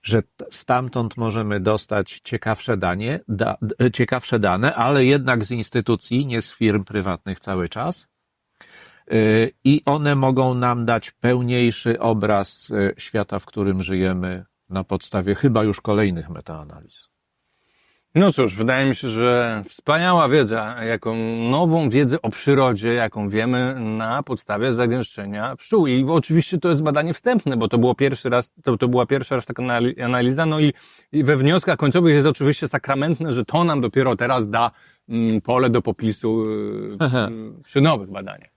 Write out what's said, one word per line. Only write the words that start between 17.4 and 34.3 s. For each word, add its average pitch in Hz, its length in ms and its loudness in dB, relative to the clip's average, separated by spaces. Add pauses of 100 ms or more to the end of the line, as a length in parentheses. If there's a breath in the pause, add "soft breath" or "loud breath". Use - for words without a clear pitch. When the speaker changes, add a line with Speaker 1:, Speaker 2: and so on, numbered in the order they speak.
Speaker 2:
No 185 160 6
cóż, 107 240 0
wydaje 127 340 0
mi 127 60 0
się, 131 140 -8
że 117 600 0
wspaniała 165 600 2
wiedza, 113 540 2
jaką, 113 320 -4 (360)
nową 160 380 2
wiedzę 131 320 2
o 113 80 -2
przyrodzie, 120 640 0
jaką 110 360 -2
wiemy 123 500 0
na 113 440 -4
podstawie 117 500 -4
zagęszczenia 117 840 -4
pszczół. 190 320 2
I 131 220 2
oczywiście 165 480 0
to 175 120 0
jest 156 140 2
badanie 151 300 0
wstępne, 196 440 -2
bo 113 100 0
to 120 100 0
było 120 180 4
pierwszy 135 340 -2
raz, 123 220 0 (120)
to, 120 140 0
to 127 100 0
była 123 180 2
pierwsza 139 300 -2
raz 120 100 -4
taka - 180 -8
anali-, 120 380 -2
analiza, 123 440 0
no 156 140 -2
i, 147 140 4 (380 soft breath)
i 147 120 0
we 143 140 4
wnioskach 135 400 2
końcowych 160 380 4
jest 143 120 4
oczywiście 143 400 0
sakramentne, 143 680 -2
że 120 120 -2
to 170 180 0
nam 151 180 0
dopiero 123 340 0
teraz 120 340 0